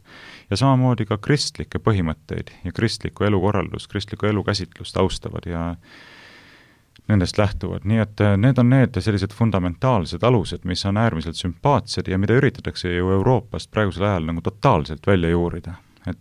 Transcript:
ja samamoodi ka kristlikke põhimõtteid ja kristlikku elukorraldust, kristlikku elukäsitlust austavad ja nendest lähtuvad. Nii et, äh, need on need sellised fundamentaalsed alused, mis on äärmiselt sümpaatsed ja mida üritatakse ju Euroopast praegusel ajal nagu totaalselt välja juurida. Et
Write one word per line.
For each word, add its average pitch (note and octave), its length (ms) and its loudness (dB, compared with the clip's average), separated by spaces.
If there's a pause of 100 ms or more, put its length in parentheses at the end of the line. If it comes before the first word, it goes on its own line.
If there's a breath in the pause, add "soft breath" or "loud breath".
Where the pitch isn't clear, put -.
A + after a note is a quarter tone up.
(500 loud breath)
ja G2+ 80 -2
samamoodi B2+ 480 2
ka A2 120 -2
kristlikke - 640 -4
põhimõtteid E2+ 720 -2 (120)
ja F2 80 -6
kristlikku - 520 -4
elukorraldust, G2 680 0
kristlikku G#2 340 -6
elukäsitlust G2 720 -4
austavad E2+ 520 -4
ja E2+ 260 -4 (1300 loud breath)
nendest G2 300 2
lähtuvad. F#2+ 520 -2
Nii A2 140 2
et, G#2 180 -4
äh, G#2 160 4
need B2+ 240 4
on A#2+ 80 6
need C3 300 4
sellised G2 340 -2
fundamentaalsed F#2+ 880 0
alused, G#2 460 2
mis F2+ 160 -4
on G2+ 120 0
äärmiselt E2 420 -2
sümpaatsed G2+ 680 -2
ja F#2 100 0
mida G2+ 200 4
üritatakse - 560 -2
ju F2+ 180 0
Euroopast G2 600 0
praegusel F#2+ 400 0
ajal E2 180 -2
nagu E2 120 -4
totaalselt D#2+ 640 0
välja E2+ 260 4
juurida. F2 460 -4 (240 soft breath)
Et - 180 -8